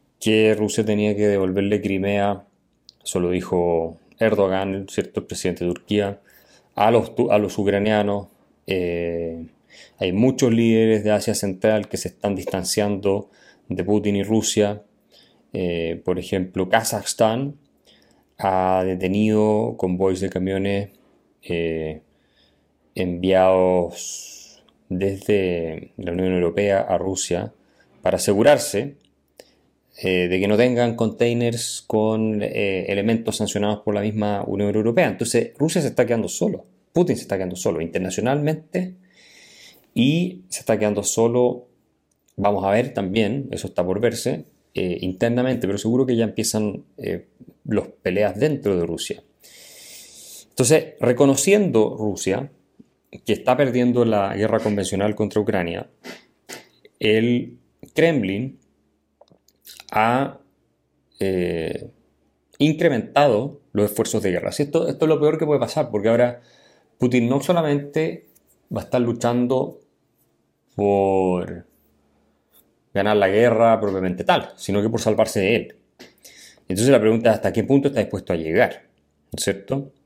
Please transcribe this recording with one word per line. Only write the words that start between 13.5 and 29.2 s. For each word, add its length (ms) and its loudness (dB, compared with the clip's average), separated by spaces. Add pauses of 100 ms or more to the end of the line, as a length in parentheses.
de 160 -4
Putin 320 0
y 60 0
Rusia. 600 0 (680)
Eh, 520 -4
por 140 -2
ejemplo, 520 -4
Kazajstán 840 0 (840)
ha 420 0
detenido 920 0
convoys 440 0
de 100 -4
camiones, 600 -2 (520)
eh, 600 -6 (920)
enviados 1700 0 (240)
desde 1080 -2
la 140 -8
Unión 200 0
Europea 480 2
a 160 -2
Rusia 560 -4 (480)
para 160 0
asegurarse, 800 2 (1040)